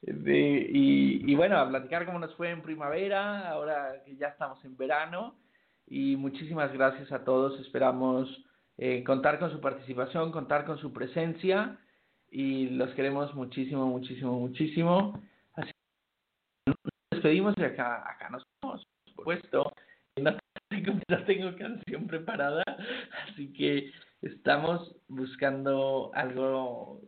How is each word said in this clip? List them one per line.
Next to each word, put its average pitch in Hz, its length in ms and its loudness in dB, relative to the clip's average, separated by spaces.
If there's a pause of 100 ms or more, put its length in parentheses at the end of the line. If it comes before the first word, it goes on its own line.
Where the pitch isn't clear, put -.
y, 139 1300 4
y 143 60 8
bueno, 180 220 6
a 131 100 4
platicar 135 360 -2
cómo 175 140 -6
nos 160 160 -8
fue 170 160 -4
en 165 120 -8
primavera, 190 840 -2
ahora 147 560 -4
que 139 120 -18
ya 143 120 -4
estamos 143 360 -8
en 131 120 -16
verano, 156 600 -2 (500)
y 139 300 0
muchísimas 139 560 -2
gracias 135 400 2
a 127 120 -4
todos, 135 360 4
esperamos, 127 840 0 (340)
eh, 127 260 0
contar 135 340 4
con 165 140 -2
su 151 80 -8
participación, 131 720 -2
contar 147 320 0
con 147 140 -6
su 143 140 -10
presencia, 170 840 -2 (520)
y 135 400 0
los 127 240 0
queremos 139 400 0
muchísimo, 131 520 -2
muchísimo, 127 540 -2
muchísimo. 170 840 2 (320)
Así - 160 -8
que - 1000 -10
nos 139 60 2 (340)
despedimos 180 480 4
y 175 60 2
acá, 120 460 -4
acá - 200 -12
nos 127 120 -10 (200)
vemos, - 240 -8 (180)
por - 100 -20
supuesto. 147 580 -2 (440)
No 143 180 2 (340)
tengo, 196 260 -2 (140)
no 180 160 0
tengo 185 320 0
canción - 500 -8
preparada, 160 560 -2 (680)
así 139 240 -12
que 143 400 0 (300)
estamos 160 720 0 (120)
buscando 135 1040 0
algo 127 920 -2